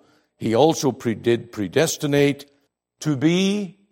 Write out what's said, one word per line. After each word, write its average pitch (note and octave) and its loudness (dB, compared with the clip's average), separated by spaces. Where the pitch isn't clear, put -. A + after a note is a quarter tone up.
he A2 -2
also D3 2
pre-, A2+ -4
did A#2 -2
predestinate C#3+ 0
to D3+ -2
be F#3 0